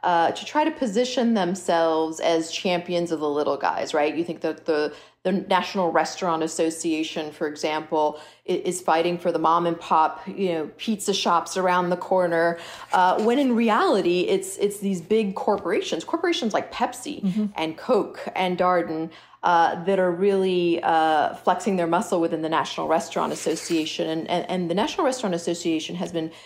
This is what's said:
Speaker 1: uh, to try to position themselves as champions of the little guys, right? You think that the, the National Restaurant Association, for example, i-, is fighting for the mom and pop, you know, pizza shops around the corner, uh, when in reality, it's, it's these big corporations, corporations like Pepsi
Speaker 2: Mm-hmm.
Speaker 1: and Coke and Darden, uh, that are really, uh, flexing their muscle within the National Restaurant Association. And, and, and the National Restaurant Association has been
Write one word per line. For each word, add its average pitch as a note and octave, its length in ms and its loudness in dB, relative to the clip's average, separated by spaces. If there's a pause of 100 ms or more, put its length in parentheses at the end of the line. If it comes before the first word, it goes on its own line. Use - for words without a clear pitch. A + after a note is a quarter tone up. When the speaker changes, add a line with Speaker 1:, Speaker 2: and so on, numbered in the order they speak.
Speaker 1:
uh, E3+ 280 4
to - 140 -8
try D4+ 180 0
to D#4 80 0
position B3 640 0
themselves E3 840 2
as E3 300 0
champions F3 600 -2
of D3+ 80 -2
the D3+ 100 0
little C#3+ 280 0
guys, - 360 -2
right? D3+ 220 2
You E3 80 0
think E3 180 -8
that D#3 240 -4
the, D3+ 300 0 (260)
the F#3 100 0
National F#3 600 0
Restaurant D#3+ 500 0
Association, D#3+ 880 -2
for D#3+ 140 -6
example, D3+ 720 -2 (300)
i-, F#3 40 2
is F3 280 -2
fighting E3+ 380 2
for F3 120 -2
the D#3+ 60 0
mom E3 300 4
and E3 120 -2
pop, - 480 2
you F#3+ 260 -2
know, D#3 240 -4
pizza G#3 360 -2
shops F3 420 0
around F3+ 360 2
the F3 60 -2
corner, E3+ 600 2 (360)
uh, F#3 280 4
when A#3 160 4
in C4 180 4
reality, A3 680 4
it's, F#3+ 360 -2
it's G3+ 220 -2
these F#3+ 220 -2
big G#3+ 340 0
corporations, G3+ 680 -2
corporations E4 480 -2
like - 220 -2
Pepsi - 480 -6
Speaker 2:
Mm-hmm. G3+ 240 0 (100)
Speaker 1:
and D#3+ 220 -4
Coke - 580 -2
and F3+ 220 -2
Darden, E3+ 540 0 (320)
uh, F3 400 4
that F#3+ 160 2
are F#3 120 4
really, F#3 720 2
uh, D#3+ 540 2
flexing F#3 400 0
their E3+ 100 2
muscle F#3 340 0
within E3 220 0
the D#3 80 -2
National D#3+ 380 -2
Restaurant D#3+ 440 0
Association. D#3+ 800 -2
And, D#3+ 180 -4
and, E3+ 220 -2
and F3+ 220 -2
the F3 40 0
National D4+ 300 0
Restaurant A3+ 300 -2
Association E3+ 640 -2
has F3 140 -4
been E3 200 -4 (140)